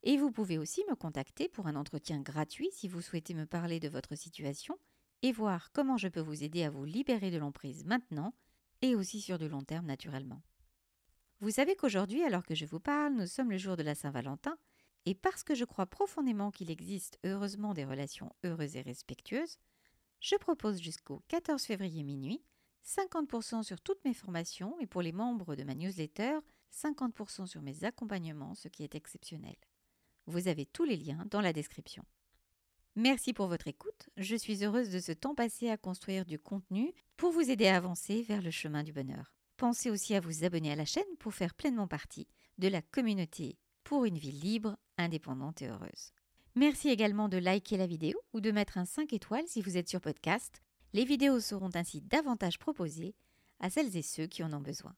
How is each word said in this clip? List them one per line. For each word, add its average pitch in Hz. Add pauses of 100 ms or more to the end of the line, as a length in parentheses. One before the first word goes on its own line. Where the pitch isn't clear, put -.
Et 277
vous 285
pouvez 185
aussi 170
me 269
contacter 165
pour 185
un 151
entretien 143
gratuit 151
si -
vous 175
souhaitez 175
me 156
parler 170
de 156
votre 143
situation 147 (460)
et 254
voir 208
comment 269
je 190
peux 170
vous 151
aider 160
à 151
vous 143
libérer 196
de 170
l'emprise 143
maintenant 196 (480)
et 254
aussi 202
sur 185
du 156
long 143
terme 160
naturellement. 135 (960)
Vous 208
savez 285
qu'aujourd'hui, 208
alors 196
que 160
je 151
vous 160
parle, 294
nous 202
sommes 247
le 190
jour 185
de 165
la 147
Saint-Valentin, 143 (480)
et 185
parce -
que 302
je 240
crois 190
profondément 240
qu'il 165
existe 165
heureusement 202
des 151
relations 135 (120)
heureuses 160
et 131
respectueuses, - (600)
je -
propose 214
jusqu'au 160
quatorze 320
février 185
minuit 143 (400)
cinquante 339
pour 226
cent 226
sur 190
toutes -
mes 247
formations 180
et 247
pour 180
les 165
membres 196
de 139
ma 139
newsletter, 185 (320)
cinquante 277
pour 208
cent 190
sur 160
mes 143
accompagnements, 185
ce -
qui 165
est 151
exceptionnel. - (680)
Vous 175
avez 151
tous -
les 254
liens 151
dans 202
la 185
description. - (880)
Merci 247
pour 202
votre 170
écoute, -
je 196
suis 208
heureuse 214
de 180
ce 170
temps 269
passé 233
à 214
construire 190
du 156
contenu 202 (240)
pour 349
vous 320
aider 208
à 190
avancer 180
vers 208
le 170
chemin 151
du 156
bonheur. 139 (220)
Pensez 240
aussi 208
à 196
vous 165
abonner 165
à 147
la 151
chaîne 359 (160)
pour 214
faire 170
pleinement 233
partie - (320)
de 185
la 180
communauté 190 (260)
pour 277
une 175
vie 143
libre, 208 (220)
indépendante 151
et 131
heureuse. - (440)
Merci 285
également 214
de 185
liker 185
la 185
vidéo 165 (120)
ou 226
de 214
mettre 208
un 180
cinq 302
étoiles 240
si 226
vous 180
êtes 175
sur 185
podcast. - (300)
Les 226
vidéos 269
seront 190
ainsi 170
davantage 240
proposées 165 (460)
à 185
celles 247
et 160
ceux 156
qui -
en 160
ont 147
besoin. 139